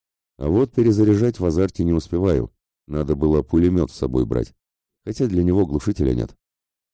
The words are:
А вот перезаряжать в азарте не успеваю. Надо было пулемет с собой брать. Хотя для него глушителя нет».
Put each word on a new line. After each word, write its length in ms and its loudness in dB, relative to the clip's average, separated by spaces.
А 100 -4
вот 240 0
перезаряжать 680 2
в 40 -2
азарте 400 0
не 80 2
успеваю. 580 0
Надо 280 -2
было 280 0
пулемет 480 0
с 60 -20
собой 280 -2
брать. 300 -6
Хотя 220 -4
для 160 0
него 240 2
глушителя 480 -2
нет». 200 -6